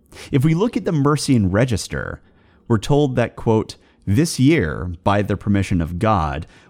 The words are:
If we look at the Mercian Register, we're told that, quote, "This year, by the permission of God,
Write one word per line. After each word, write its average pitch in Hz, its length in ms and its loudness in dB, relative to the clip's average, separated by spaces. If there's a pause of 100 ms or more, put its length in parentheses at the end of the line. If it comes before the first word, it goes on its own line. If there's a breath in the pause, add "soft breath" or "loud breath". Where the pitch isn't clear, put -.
(320 loud breath)
If 135 140 2
we 160 80 4
look 214 240 0
at 190 80 -6
the 190 80 -2
Mercian 135 580 2
Register, 95 720 -2 (460 soft breath)
we're 117 100 2
told 143 400 2
that, 117 180 -2
quote, - 400 -2 (300 soft breath)
"This 135 340 0
year, 127 540 2 (100)
by 104 180 2
the 101 140 -2
permission 98 460 0
of 82 180 -6
God, 85 480 -2 (220 soft breath)